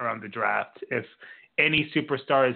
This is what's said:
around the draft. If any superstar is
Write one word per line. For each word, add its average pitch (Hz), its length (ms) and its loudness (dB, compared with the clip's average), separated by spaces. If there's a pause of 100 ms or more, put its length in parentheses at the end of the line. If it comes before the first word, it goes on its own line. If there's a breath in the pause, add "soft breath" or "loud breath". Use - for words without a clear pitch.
around 113 220 -4
the 107 60 -12
draft. 104 500 -2 (140)
If 120 120 -2 (540 loud breath)
any 151 340 2
superstar 139 560 2
is 123 80 0